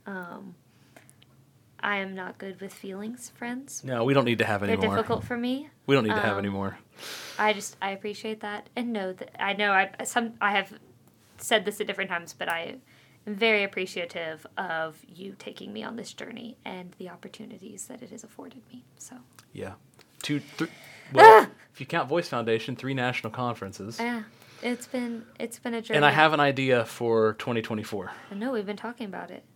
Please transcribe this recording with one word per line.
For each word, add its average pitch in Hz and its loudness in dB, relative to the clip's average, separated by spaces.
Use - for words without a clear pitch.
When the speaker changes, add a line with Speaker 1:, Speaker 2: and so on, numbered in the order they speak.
Speaker 1:
Um, 185 -12
I 202 0
am 190 -8
not 185 -12
good 190 -12
with 196 -12
feelings, 208 -12
friends. 247 -10
Speaker 2:
No, 120 0
we 135 6
don't 135 6
need 120 2
to 113 4
have 104 0
Speaker 1:
They're 101 2
Speaker 2:
any 95 2
more. - 0
Speaker 1:
difficult 220 0
for 247 -6
me. 254 -4
Speaker 2:
We 139 4
don't 220 6
need 208 0
to 214 0
have 110 2
Speaker 1:
Um, 101 -4
Speaker 2:
any 101 -2
more. 98 -4
Speaker 1:
I 214 2
just, 202 -8
I 196 -4
appreciate 214 -8
that 208 -10
and 240 -4
know 190 -4
that, - -14
I 202 -2
know 202 2
I, 190 4
some, 233 -2
I 208 2
have 196 0
said 214 2
this 208 -4
at 196 -4
different 190 -4
times, 170 -6
but - -6
I 170 -6
am 214 -8
very 214 4
appreciative 175 -6
of 160 -4
you 196 -16
taking - -14
me 220 -10
on 226 -10
this - -12
journey - -14
and 180 -14
the 180 -14
opportunities 190 -18
that 247 -18
it - -18
has 233 -18
afforded - -20
me. 247 -20
So. - -18
Speaker 2:
Yeah. 98 -12
Two, 147 -2
three, - -8
well, 220 12
Speaker 1:
Ah! - -10
Speaker 2:
if - -20
you 135 -10
count 156 -2
Voice 170 0
Foundation, 117 0
three 131 -6
national 123 -2
conferences. 113 -6
Speaker 1:
Yeah. 233 -6
It's 240 -6
been, 233 -6
it's 233 -10
been 233 -6
a 226 -6
journey. 226 -4
Speaker 2:
And 147 4
I 143 8
have 156 6
an 151 2
idea 131 2
for 113 2
twenty 117 -4
twenty-four. 107 -6
Speaker 1:
I - -10
know, 226 -4
we've 214 -4
been 202 -8
talking 233 -10
about 175 -12
it. - -16